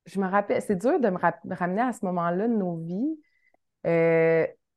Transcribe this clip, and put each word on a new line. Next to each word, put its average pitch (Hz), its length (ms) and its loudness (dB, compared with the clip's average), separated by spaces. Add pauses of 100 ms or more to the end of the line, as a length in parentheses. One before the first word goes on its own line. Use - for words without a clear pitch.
je - 140 -8
me 190 80 -2
rappelle, 202 340 2
c'est 208 140 -2
dur 254 240 0
de 233 100 2
me 180 80 -2
rap-, 170 320 0
ramener 180 320 -2
à 247 120 -2
ce 214 120 -8
moment-là 180 420 -2
de 240 60 0
nos 180 240 -2
vies. 208 420 -6 (680)
Euh, 165 580 4 (320)